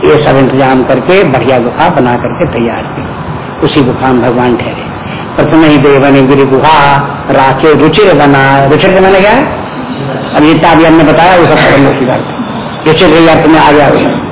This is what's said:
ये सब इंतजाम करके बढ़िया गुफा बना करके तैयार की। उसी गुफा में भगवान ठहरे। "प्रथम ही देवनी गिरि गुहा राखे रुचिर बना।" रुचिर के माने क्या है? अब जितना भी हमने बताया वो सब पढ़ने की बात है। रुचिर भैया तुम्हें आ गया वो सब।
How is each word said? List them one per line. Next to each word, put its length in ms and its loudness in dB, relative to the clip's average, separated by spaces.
ये 200 2
सब 120 0
इंतजाम 480 0
करके 400 0
बढ़िया 340 0
गुफा 300 -2
बना 260 -2
करके 440 -6
तैयार 240 -4
की। 460 -10
उसी 160 0
गुफा 320 -2
में 100 0
भगवान 340 -2
ठहरे। 280 -8
"प्रथम 280 2
ही 140 4
देवनी 440 2
गिरि 220 2
गुहा 520 2
राखे 440 2
रुचिर 400 2
बना।" 500 2
रुचिर 280 0
के 80 2
माने 200 2
क्या 100 2
है? 260 -2
अब 60 2
जितना 320 2
भी 100 4
हमने 200 4
बताया 320 2
वो 100 2
सब 100 2
पढ़ने 360 2
की 140 -4
बात 120 -2
है। 180 -8
रुचिर 220 2
भैया 260 4
तुम्हें 260 2
आ 100 2
गया 180 2
वो 100 0
सब। 340 -4